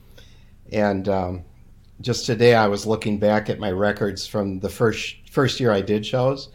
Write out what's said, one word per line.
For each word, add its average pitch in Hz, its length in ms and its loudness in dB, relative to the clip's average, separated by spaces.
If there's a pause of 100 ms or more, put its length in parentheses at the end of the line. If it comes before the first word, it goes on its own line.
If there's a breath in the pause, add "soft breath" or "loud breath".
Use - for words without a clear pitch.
(720 soft breath)
And, 101 380 0
um, 92 360 -2 (560)
just 117 240 -4
today 120 300 6
I 110 140 4
was 101 180 -2
looking 107 320 -2
back 107 320 2
at 101 80 -4
my 107 120 -4
records 98 560 -2
from 98 340 -4
the 95 100 -4
first, - 460 -2 (140)
first 131 300 0
year 120 100 2
I 101 120 2
did 107 240 -2
shows. 131 480 -2